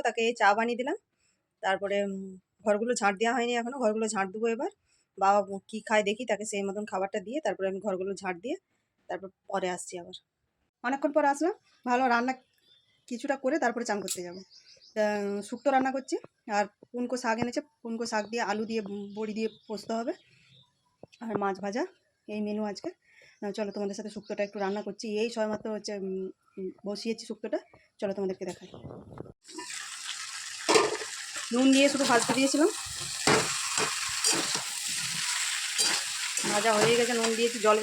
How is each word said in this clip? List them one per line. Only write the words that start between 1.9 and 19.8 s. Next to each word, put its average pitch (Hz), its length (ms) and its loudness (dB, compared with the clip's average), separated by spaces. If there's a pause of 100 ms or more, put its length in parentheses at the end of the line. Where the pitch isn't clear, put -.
উম, 196 100 -4 (500)
ঘরগুলো 220 360 2
ঝাঁট 202 220 4
দেওয়া 233 140 2
হয়নি 240 260 0
এখনো, 233 220 -4
ঘরগুলো 220 300 2
ঝাঁট 196 200 0
দেবো 214 220 -2
এবার। 302 160 -4 (460)
বাবা 196 220 6 (280)
কি 220 180 -8
খায় 214 240 4
দেখি, 214 160 -2
তাকে 214 200 0
সেই 202 220 -2
মতন 202 180 -4
খাবারটা 202 340 -2
দিয়ে 214 260 -6
তারপরে 190 260 -2
আমি 190 140 -4
ঘরগুলো 190 260 -2 (100)
ঝাঁট 185 200 -4
দিয়ে 269 160 -4 (520)
তারপর 185 200 -8 (220)
পরে 185 240 0
আসছি - 260 -12
আবার। 185 140 -16 (680)
অনেকক্ষণ 277 320 0
পর 302 100 4
আসলাম, 302 280 2 (320)
ভালো 247 180 4 (100)
রান্না, 247 200 2 (760)
কিছুটা 262 360 -2
করে 262 200 2
তারপরে 240 260 2
চান 202 120 0
করতে 190 220 -6
যাবো। 175 160 -10 (540)
তা, 214 100 2 (460)
শুক্তো 247 220 -2
রান্না 262 240 4
করছি, 269 200 -4 (400)
আর 202 100 4 (260)
পুনকো 247 320 -4
শাক 226 200 2
এনেছে, 240 180 -2 (200)
পুনকো 226 300 -6
শাক 214 200 0
দিয়ে 233 200 0
আলু 214 180 0
দিয়ে, 226 120 -2 (100)
উম, 202 120 -8 (140)
বড়ি 214 200 -4
দিয়ে 220 120 0 (180)
পোস্ত 208 220 -8 (100)